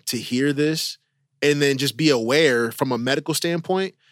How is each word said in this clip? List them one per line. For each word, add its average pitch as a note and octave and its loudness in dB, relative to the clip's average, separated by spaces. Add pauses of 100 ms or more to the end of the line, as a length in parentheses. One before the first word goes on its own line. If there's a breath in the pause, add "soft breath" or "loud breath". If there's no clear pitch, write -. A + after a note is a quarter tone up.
to B2 -6
hear B2+ -2
this D3+ -2 (460)
and D3 2
then C#3 2
just B2+ -4
be D#3 4
aware A#2+ 2
from C#3 -2
a B2 -2
medical C#3+ -2
standpoint, F3 -2 (160 soft breath)